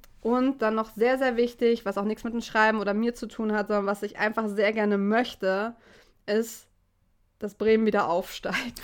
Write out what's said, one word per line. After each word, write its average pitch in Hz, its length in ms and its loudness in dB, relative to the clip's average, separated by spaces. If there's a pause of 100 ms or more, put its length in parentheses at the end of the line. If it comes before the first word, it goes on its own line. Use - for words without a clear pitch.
(220)
und 254 380 2
dann 220 140 2
noch 220 160 -2
sehr, 240 280 2
sehr 254 200 0
wichtig, 233 480 2
was 202 100 -2
auch 202 80 -2
nichts 214 200 -4
mit 233 100 -6
dem 233 80 -4
Schreiben 220 360 2
oder 202 140 -2
mir 233 220 0
zu 233 120 -10
tun 214 260 -4
hat, 208 160 -2
sondern 202 180 0
was 208 160 -4
ich 208 160 -10
einfach 214 300 -2
sehr 208 260 0
gerne 208 240 2
möchte, 208 760 0 (520)
ist, 226 420 -4 (720)
dass 202 160 -8
Bremen 220 300 4
wieder 208 220 2
aufsteigt. 185 760 -4